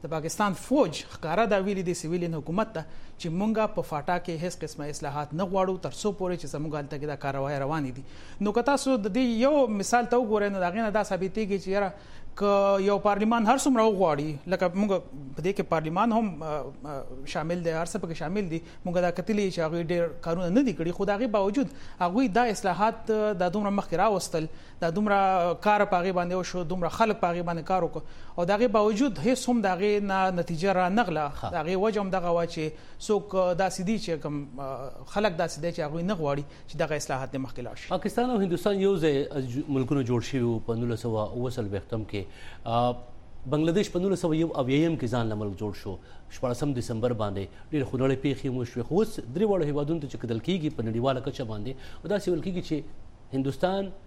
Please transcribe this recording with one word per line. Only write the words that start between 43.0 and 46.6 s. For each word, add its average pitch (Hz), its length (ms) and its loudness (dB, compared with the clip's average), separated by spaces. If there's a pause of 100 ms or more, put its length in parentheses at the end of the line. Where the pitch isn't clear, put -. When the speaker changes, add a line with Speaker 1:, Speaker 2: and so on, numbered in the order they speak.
Speaker 2:
بنګلاديش 165 420 2
په 180 80 0
نولس 190 200 2
سوه 160 160 2
یو 160 120 2 (140)
اویایم 147 340 4
کې 127 160 -4
ځان 117 140 0
له 110 80 -2
ملک 104 260 -4
جوړ 104 120 -2 (100)
شو. 95 140 -6 (400)
شپاړسم 131 420 0